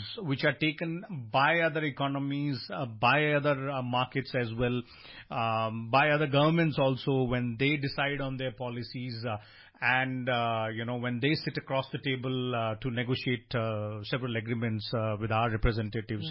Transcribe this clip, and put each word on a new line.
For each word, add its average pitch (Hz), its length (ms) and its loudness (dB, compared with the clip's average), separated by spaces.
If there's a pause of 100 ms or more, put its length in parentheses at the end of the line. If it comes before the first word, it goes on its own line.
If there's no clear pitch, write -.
(180)
which 147 260 0
are 147 80 6
taken 165 500 -2 (300)
by 151 280 4
other 156 240 2
economies, 139 840 -2
uh, 95 140 -4
by 127 480 2
other, 139 380 2
uh, 135 100 -4
markets 127 540 -2
as 120 240 0
well, 123 240 2 (480)
um, 113 600 0
by 143 200 6
other 147 160 4
governments 151 520 4
also 135 440 2
when 123 360 0
they 143 180 2
decide 139 440 -2
on 135 160 -4
their 127 160 -4
policies, 120 760 -8
uh, 107 120 -4 (420)
and, 127 480 2
uh, 117 440 2
you 113 120 -4
know, 123 120 -2
when 123 220 -2
they 139 160 2
sit 143 220 -4
across 135 360 -2
the 139 120 -4
table, 127 500 -2
uh, 113 220 0
to 127 140 -4
negotiate, 123 640 -2
uh, 107 500 -2
several 120 320 -2
agreements, 113 560 -2
uh, 110 260 0
with 110 140 -2
our 113 180 4
representatives, 110 800 0